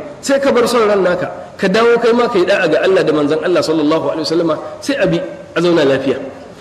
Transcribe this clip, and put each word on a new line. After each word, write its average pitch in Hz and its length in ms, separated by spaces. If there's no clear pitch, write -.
sai 277 200
ka 277 120
bar 233 160
son 233 200
ran 202 160
naka, 175 280
ka 196 100
dawo 233 340
kai 226 100
ma 233 160
ka 196 120
yi 175 60
da'a 185 220
ga 160 160
Allah 185 200
da 151 100
manzon 151 300
Allah 170 180
sallallahu 151 500
alaihi 160 140
wasallama, 160 300
sai 277 180
a 202 80
bi, 165 120
a 165 60
zauna 170 240
lafiya. 135 320